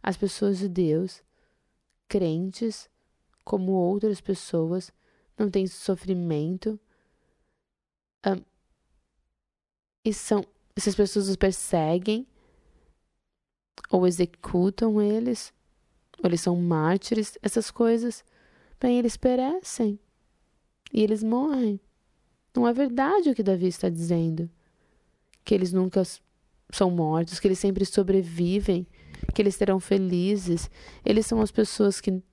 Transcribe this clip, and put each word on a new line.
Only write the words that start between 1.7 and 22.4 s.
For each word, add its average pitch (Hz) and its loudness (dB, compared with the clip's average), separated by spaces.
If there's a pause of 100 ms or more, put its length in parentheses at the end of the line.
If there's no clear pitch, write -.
crentes, 190 -2 (540)
como 190 -2
outras 190 0
pessoas, 175 -4 (460)
não 214 0
têm 190 0
sofrimento, 180 -4 (1400)
ahn, 190 0 (1600)
e 214 0
são, 202 0 (300)
essas 196 -2
pessoas 196 0
os 190 0
perseguem, 185 0 (1600)
ou 180 4
executam 180 0
eles, 220 -2 (680)
ou 180 4
eles 170 0
são 175 0
mártires, 175 0
essas - -2
coisas, 233 0 (560)
bem, 247 2
eles 233 0
perecem, 254 -2 (960)
e 220 2
eles 214 2
morrem. 240 0 (760)